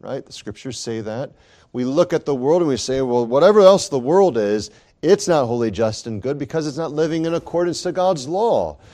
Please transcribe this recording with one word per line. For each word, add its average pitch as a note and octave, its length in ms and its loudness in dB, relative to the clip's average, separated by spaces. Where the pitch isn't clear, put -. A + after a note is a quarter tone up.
right? - 260 -10
The - 80 -20
scriptures - 440 -14
say A2+ 220 -8
that. A2 320 -8
We B2 140 -4
look D#3+ 260 2
at D#3+ 140 -2
the D3 80 0
world C#3 260 2
and E3+ 80 0
we C3+ 80 0
say, C3 240 -4
"Well, A#2+ 240 2
whatever D#3+ 360 6
else F#3+ 280 6
the C#3 100 -4
world D#3+ 380 2
is, G#2 340 0
it's F3+ 260 2
not D3+ 180 2
holy, A#2 240 -2
just, G#2+ 360 -4
and G#2+ 160 -8
good C#3+ 160 -6
because D3+ 280 -6
it's C#3 120 -8
not D#3+ 120 -6
living D#3+ 360 -2
in E3 80 -2
accordance E3+ 480 -2
to F3+ 100 -4
God's F3+ 340 -2
law." D3+ 520 -2